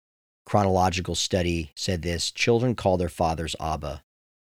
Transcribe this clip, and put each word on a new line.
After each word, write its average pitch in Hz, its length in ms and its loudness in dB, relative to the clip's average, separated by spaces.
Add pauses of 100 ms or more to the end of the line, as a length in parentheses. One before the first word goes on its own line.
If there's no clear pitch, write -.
(440)
chronological 92 720 2
study 85 640 -2
said 90 260 -4
this, 85 300 -4
"Children 120 420 2
call 92 240 2
their 87 120 0
fathers 80 500 -2
Abba, 73 420 -6 (460)